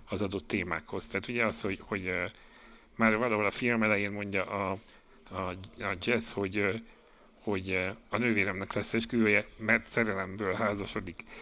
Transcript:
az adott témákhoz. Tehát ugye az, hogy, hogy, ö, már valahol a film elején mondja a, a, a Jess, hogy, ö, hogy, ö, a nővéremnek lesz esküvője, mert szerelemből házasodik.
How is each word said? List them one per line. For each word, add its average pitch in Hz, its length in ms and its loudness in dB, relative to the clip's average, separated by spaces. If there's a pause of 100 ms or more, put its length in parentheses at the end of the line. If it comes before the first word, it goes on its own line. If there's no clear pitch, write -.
az 98 140 -2
adott 98 260 -2
témákhoz. 90 580 -2
Tehát - 220 -4
ugye 117 160 0
az, 107 160 0
hogy, 98 220 -2
hogy, 98 240 -4
ö, 90 180 0 (720)
már 110 200 6
valahol 110 300 2
a 98 40 2
film 120 320 2
elején 101 280 2
mondja 101 340 -2
a, 98 320 -2 (540)
a, 92 100 -4 (400)
a 101 220 -2
Jess, 117 300 0
hogy, 101 240 -2
ö, 101 160 2 (720)
hogy, 95 280 -2
ö, 92 180 0 (200)
a 107 100 0
nővéremnek 101 540 2
lesz 104 220 -2
esküvője, 110 520 4 (100)
mert 110 320 2
szerelemből 98 640 0
házasodik. 101 720 -2 (180)